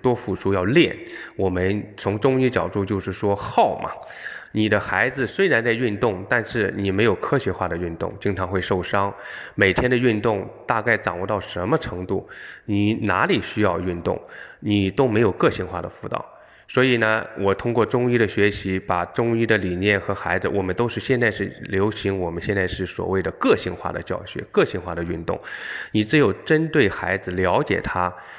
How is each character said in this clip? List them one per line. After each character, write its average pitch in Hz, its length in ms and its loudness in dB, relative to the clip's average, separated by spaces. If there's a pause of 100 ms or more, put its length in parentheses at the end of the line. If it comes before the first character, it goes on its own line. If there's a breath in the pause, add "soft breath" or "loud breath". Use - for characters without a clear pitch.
多 123 120 2
付 104 200 -4
出， 98 200 0
要 92 100 2
练。 131 320 4 (400 loud breath)
我 98 140 2
们 92 460 -2
从 104 220 -2
中 131 220 2
医 131 80 4
角 92 200 0
度 101 160 0
就 95 140 -2
是 95 140 -4
说 101 240 0
耗 - 420 2
嘛。 - 120 -6 (600 loud breath)
你 107 140 2
的 104 140 4
孩 107 300 0
子 131 160 -2
虽 190 200 0
然 123 160 4
在 117 120 2
运 113 240 0
动， 98 280 0
但 120 180 0
是 107 320 0
你 98 140 0
没 98 140 2
有 107 100 4
科 - 240 -2
学 101 140 -2
化 90 160 -2
的 85 80 -4
运 87 200 -4
动， 90 220 -4
经 101 160 -2
常 92 140 -4
会 92 120 0
受 90 220 0
伤。 98 320 0 (400 loud breath)
每 110 200 6
天 123 160 2
的 127 60 4
运 117 260 4
动 104 260 0 (180)
大 117 140 2
概 113 160 2
掌 87 240 -4
握 98 60 -4
到 107 120 -2
什 90 300 -4
么 147 80 2
程 92 300 -6
度， 98 200 -4 (380 loud breath)
你 104 300 2
哪 101 320 2
里 170 160 2
需 - 180 -4
要 92 180 2
运 90 240 -4
动， 90 160 0 (420 loud breath)
你 101 300 2
都 131 160 4
没 110 140 2
有 110 100 4
个 147 200 2
性 90 160 -4
化 87 160 -6
的 95 60 -8
辅 - 200 -14
导。 120 160 -6 (460 loud breath)
所 131 140 4
以 127 140 4
呢， 110 280 2 (120)
我 98 160 2
通 120 180 -2
过 113 120 4
中 123 280 2
医 120 60 4
的 107 100 4
学 104 220 2
习， 95 280 -2
把 90 280 0
中 117 300 0
医 113 100 2
的 110 100 4
理 90 200 -2
念 101 220 2
和 98 160 -2
孩 92 240 -2
子， 95 80 -2
我 95 160 0
们 92 140 -2
都 120 100 2
是 113 140 -4
现 127 180 2
在 113 120 4
是 98 160 -4 (160)
流 98 280 0
行， 98 300 -2
我 85 100 -2
们 85 120 -6
现 104 120 -2
在 95 120 2
是 92 180 -4
所 87 240 -6
谓 92 140 2
的 87 80 -2 (100)
个 262 160 4
性 - 180 -6
化 90 160 -6
的 - 120 -6
教 90 240 -6
学、 - 260 -10
个 185 140 4
性 - 120 -6
化 87 160 -6
的 85 80 -4
运 85 220 -4
动。 82 160 -2 (520 loud breath)
你 107 120 2
只 151 140 4
有 123 120 6
针 156 380 2
对 147 180 2
孩 92 300 -2
子， 95 140 -6
了 92 320 2
解 95 200 0
他， 90 320 -2 (240 loud breath)